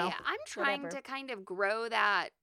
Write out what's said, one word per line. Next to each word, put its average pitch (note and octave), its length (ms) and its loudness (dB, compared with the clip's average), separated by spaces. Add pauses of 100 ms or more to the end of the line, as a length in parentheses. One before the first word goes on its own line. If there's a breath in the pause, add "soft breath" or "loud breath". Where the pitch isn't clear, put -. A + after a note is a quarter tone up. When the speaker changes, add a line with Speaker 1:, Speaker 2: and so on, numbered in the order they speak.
Speaker 1:
I, E3+ 40 -2 (120)
I'm F#4 200 -2
trying C#4+ 380 0
Speaker 2:
whatever. C#4 180 -6
Speaker 1:
to - 80 -16
kind C4+ 220 -6
of G3 140 -8
grow G3+ 420 0
that, G#3 420 4 (140)